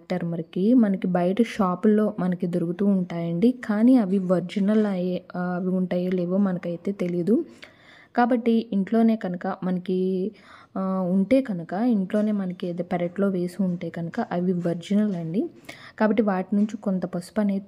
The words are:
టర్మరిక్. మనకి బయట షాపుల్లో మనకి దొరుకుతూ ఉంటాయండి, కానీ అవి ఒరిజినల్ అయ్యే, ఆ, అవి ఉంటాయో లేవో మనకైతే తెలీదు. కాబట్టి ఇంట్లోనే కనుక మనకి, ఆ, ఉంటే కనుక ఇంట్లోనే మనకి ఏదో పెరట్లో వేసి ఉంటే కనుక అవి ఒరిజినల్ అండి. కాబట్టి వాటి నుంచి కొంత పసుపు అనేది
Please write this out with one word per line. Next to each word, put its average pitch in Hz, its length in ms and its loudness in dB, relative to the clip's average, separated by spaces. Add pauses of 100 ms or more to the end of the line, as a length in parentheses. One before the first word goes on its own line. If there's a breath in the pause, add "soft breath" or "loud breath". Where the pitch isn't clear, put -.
(100)
టర్మరిక్. 175 640 0
మనకి 202 320 2
బయట 180 360 2
షాపుల్లో 208 800 2
మనకి 180 260 -2
దొరుకుతూ 175 400 -2
ఉంటాయండి, 180 640 0 (140)
కానీ 226 320 6
అవి 202 220 2
ఒరిజినల్ 190 680 2
అయ్యే, 180 360 -2 (140)
ఆ, 180 40 -4 (140)
అవి 185 140 -2
ఉంటాయో 180 420 0
లేవో 180 260 0
మనకైతే 180 560 -2
తెలీదు. 175 440 0 (800 loud breath)
కాబట్టి 233 560 2
ఇంట్లోనే 220 440 2
కనుక 180 300 -6 (180)
మనకి, 185 340 -2 (800 loud breath)
ఆ, 190 60 -4 (280)
ఉంటే 196 300 4
కనుక 185 320 -6
ఇంట్లోనే 214 600 0
మనకి 185 340 -4
ఏదో 175 180 -4
పెరట్లో 175 440 -2
వేసి 180 340 -2
ఉంటే 175 280 -2
కనుక 170 300 -6 (120)
అవి 180 200 0
ఒరిజినల్ 180 640 0
అండి. 170 300 -2 (540 loud breath)
కాబట్టి 220 240 2
వాటి 190 340 0
నుంచి 214 200 2
కొంత 185 300 -2
పసుపు - 340 -6
అనేది 196 280 0